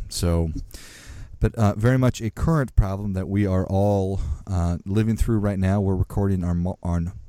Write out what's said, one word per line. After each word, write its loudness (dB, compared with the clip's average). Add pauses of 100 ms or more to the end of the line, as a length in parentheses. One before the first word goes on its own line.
So, 0 (840)
but, 2
uh, 2
very 2
much 2
a -4
current 0
problem 2
that -4
we 2
are 2
all, 2 (260)
uh, 0
living 2
through 2
right 0
now. 2
We're 0
recording 0
on, 0 (160)
on, -2 (180)